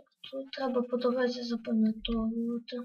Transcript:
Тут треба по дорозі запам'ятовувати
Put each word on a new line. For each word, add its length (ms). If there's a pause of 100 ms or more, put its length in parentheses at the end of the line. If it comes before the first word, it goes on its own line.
(320)
Тут 200
треба 300
по 160
дорозі 460
запам'ятовувати 1400